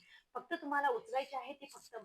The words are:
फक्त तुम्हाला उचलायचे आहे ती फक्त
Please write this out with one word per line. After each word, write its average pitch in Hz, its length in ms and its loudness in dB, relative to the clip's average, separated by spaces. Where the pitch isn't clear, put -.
फक्त 254 200 -4
तुम्हाला 285 360 4
उचलायचे 262 480 0
आहे 254 160 -4
ती 277 120 -14
फक्त - 400 -12